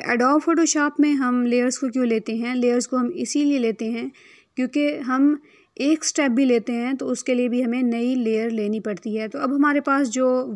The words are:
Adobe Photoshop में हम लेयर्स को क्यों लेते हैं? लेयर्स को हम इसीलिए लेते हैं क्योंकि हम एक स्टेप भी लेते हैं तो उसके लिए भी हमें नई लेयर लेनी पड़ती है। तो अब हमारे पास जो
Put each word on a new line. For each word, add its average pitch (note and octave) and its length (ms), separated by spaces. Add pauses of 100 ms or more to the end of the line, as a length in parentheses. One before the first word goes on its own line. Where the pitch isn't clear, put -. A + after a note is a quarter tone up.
Adobe B3+ 320
Photoshop D4+ 600
में D4 140
हम B3 300
लेयर्स B3 340
को C4+ 100
क्यों B3+ 180
लेते A3+ 300
हैं? A#3 180
लेयर्स A#3+ 320
को C4 100
हम A#3+ 220
इसीलिए C#4+ 400
लेते A3+ 320
हैं A#3+ 200 (460)
क्योंकि C4+ 320 (140)
हम C4+ 360 (380)
एक D#4 280
स्टेप C#4 280
भी C4+ 120
लेते A#3+ 280
हैं A#3+ 240
तो C4+ 100
उसके B3+ 280
लिए B3 140
भी B3 140
हमें B3 200
नई A#3+ 340
लेयर A3+ 340
लेनी G#3+ 300
पड़ती G#3 340
है। A3 140
तो C4+ 100
अब C#4 160
हमारे C#4+ 260
पास C#4 280
जो B3+ 180 (300)